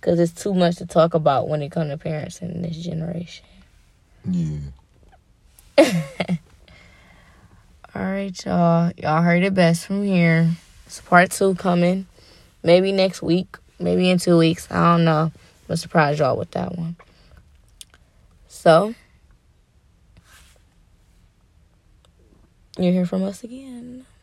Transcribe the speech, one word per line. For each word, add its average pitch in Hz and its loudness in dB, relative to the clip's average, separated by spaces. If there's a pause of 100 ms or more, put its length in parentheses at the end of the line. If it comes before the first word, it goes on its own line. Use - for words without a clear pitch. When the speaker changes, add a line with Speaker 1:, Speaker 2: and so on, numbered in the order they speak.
Speaker 1:
'Cause 170 0
it's 170 0
too 202 -6
much 175 2
to 175 -14
talk 170 2
about 147 0
when 151 -4
it 143 -10
come 156 -4
to 143 -8
parents 165 -10
in 175 -10
this 170 -8
generation. 170 -10 (840)
Speaker 2:
Yeah. 80 -4 (1200)
Speaker 1:
<laughs> 311 8 (2000)
All 196 -8
right, 196 -8
y'all. 170 2
Y'all 156 0
heard 175 2
it 196 0
best 170 2
from 196 -4
here. 170 2 (360)
It's - -20
part 180 4
two 196 0
coming. 180 0 (560)
Maybe 185 4
next 190 0
week. 180 -2 (200)
Maybe 180 0
in 180 2
two 175 4
weeks. 165 2
I 170 2
don't 170 4
know. 160 2 (380)
I'll 165 -4
surprise 151 0
y'all 131 0
with - -10
that 180 -6
one. 170 -10 (1500)
So, 190 2 (3750)
you'll 180 2
hear 180 0
from 185 -4
us 196 -10
again. 247 -18 (160)